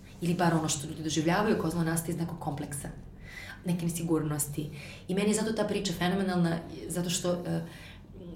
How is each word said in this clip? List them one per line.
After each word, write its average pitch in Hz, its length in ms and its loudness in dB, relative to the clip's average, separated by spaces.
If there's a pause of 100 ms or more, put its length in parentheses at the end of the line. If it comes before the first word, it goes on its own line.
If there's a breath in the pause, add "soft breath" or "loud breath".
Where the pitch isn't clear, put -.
(200 soft breath)
ili 175 140 2
bar 170 200 4
ono 156 140 4
što - 200 -2
ljudi 156 140 -8
doživljavaju 170 560 4
kao 165 120 0
zlo, 170 140 0
nastaje 160 260 0
iz 156 80 -2
nekog 165 200 -2
kompleksa, 143 500 -4 (760 loud breath)
neke 175 200 2
nesigurnosti. 156 840 0 (380 loud breath)
I 185 60 2
meni 202 140 4
je 214 60 6
zato 214 180 2
ta 214 120 2
priča 190 280 0
fenomenalna, 180 680 4 (300)
zato 175 220 0
što, 180 260 2
e, 165 240 -2 (760 loud breath)